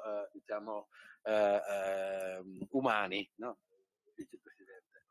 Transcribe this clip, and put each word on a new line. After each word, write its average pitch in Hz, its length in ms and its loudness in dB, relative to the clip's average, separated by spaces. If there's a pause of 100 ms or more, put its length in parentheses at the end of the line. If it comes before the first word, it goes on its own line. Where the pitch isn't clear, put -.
eh, 104 300 -4
diciamo, 104 560 -8 (340)
eh, 104 420 6
ehm, 95 1040 -2
umani, 104 640 2
no? 113 240 -8 (540)
Vicepresidente, - 960 -20